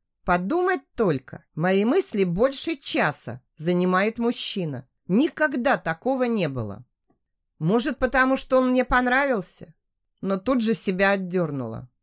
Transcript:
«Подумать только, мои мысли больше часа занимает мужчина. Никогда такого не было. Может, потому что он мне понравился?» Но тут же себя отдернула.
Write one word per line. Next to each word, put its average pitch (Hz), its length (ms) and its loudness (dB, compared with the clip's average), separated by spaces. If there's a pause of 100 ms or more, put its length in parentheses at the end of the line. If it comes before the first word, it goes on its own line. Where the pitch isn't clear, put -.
(280)
«Подумать 269 540 0 (120)
только, 165 500 -2 (100)
мои 190 300 2
мысли 233 400 2
больше 262 520 -2
часа 147 640 -4 (160)
занимает 180 640 0
мужчина. 190 680 -4 (180)
Никогда 262 720 2
такого 247 460 -2
не 220 240 0
было. 120 360 -8 (760)
Может, 226 400 0
потому 262 380 2
что 262 220 0
он 254 120 2
мне 254 140 2
понравился?» 254 920 -2 (460)
Но 190 180 -2
тут 247 220 0
же 226 140 2
себя 196 380 2
отдернула. 147 760 -4 (140)